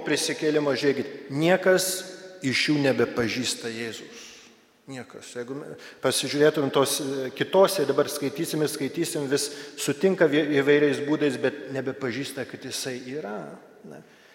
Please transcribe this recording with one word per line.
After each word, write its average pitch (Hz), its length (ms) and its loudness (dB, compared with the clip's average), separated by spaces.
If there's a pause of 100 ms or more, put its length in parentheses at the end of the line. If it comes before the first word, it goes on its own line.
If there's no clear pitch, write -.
prisikėlimo, 147 720 0
žiūrėkit, 135 560 -2
niekas 185 580 4 (540)
iš 131 240 0
jų 151 160 2
nebepažįsta 117 880 0
Jėzus. 113 520 -10 (600)
Niekas. 123 480 -16
Jeigu 123 240 -8
me-, - 200 -12 (280)
pasižiūrėtum 143 640 4
tos, 135 320 4
e, 135 320 -4
kitose, 160 560 4
dabar 139 240 2
skaitysim 156 480 -4
ir 147 80 2
skaitysim, 143 600 -4
vis 143 160 0 (340)
sutinka 175 480 2
vė-, 147 160 4 (160)
įvairiais 143 460 6
būdais, 151 340 2
bet - 320 -2
nebepažįsta, 131 800 -6
kad - 180 -14
jisai 123 300 -6 (160)
yra. 196 240 -8 (500)
Ne? - 140 -18 (320)